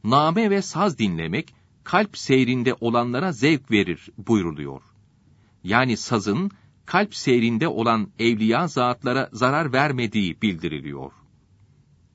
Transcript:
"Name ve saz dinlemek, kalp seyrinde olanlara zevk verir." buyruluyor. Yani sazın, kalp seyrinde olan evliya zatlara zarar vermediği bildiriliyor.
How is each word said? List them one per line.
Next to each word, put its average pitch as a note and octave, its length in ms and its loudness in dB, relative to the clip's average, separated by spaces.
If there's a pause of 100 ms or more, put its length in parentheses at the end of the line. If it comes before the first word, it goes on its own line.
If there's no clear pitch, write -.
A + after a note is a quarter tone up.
"Name D#3+ 460 2
ve G3 120 0
saz F3 360 -2
dinlemek, F2 560 -2 (300)
kalp G3+ 340 0
seyrinde B2+ 640 2
olanlara A#2+ 520 0
zevk C#3+ 380 0
verir." F#2+ 480 0
buyruluyor. D#2 640 -2 (800)
Yani A#2 320 2
sazın, G#2+ 540 -2 (360)
kalp G3+ 280 0
seyrinde A#2 540 0
olan A2+ 500 0
evliya A2+ 500 2
zatlara B2 640 -2
zarar C3+ 400 0
vermediği A#2+ 720 0
bildiriliyor. D2 680 -4 (1040)